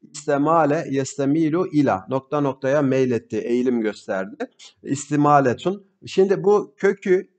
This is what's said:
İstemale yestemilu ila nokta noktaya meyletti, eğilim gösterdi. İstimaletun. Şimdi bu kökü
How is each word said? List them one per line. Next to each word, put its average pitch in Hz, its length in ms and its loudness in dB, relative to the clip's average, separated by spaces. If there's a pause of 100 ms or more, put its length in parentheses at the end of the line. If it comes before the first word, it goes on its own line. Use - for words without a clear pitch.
(120)
İstemale 151 760 0
yestemilu 147 760 0
ila 127 420 0
nokta 135 320 -4
noktaya 139 420 0
meyletti, 127 560 0
eğilim 120 420 0
gösterdi. 104 560 -6 (460)
İstimaletun. 147 1040 0 (200)
Şimdi 190 380 0
bu 202 320 0
kökü 196 640 0